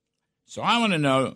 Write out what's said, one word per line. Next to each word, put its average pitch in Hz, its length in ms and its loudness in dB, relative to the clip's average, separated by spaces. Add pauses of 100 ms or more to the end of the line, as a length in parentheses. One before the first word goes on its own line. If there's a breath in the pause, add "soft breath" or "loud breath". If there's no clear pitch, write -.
(460)
So - 160 -14
I 214 180 0
want 220 140 0
to 160 40 0
know, 135 380 0